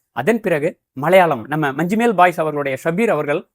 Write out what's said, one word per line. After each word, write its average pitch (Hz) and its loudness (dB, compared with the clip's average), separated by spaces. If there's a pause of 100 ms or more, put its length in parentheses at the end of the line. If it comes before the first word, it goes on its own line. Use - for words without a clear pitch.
(120)
அதன் 214 -2
பிறகு 170 -4 (120)
மலையாளம், 156 2
நம்ம 143 -2
மஞ்சுமேல் 190 -2
பாய்ஸ் 175 2
அவர்களுடைய 143 -4
ஷபீர் 180 -2
அவர்கள் 151 -2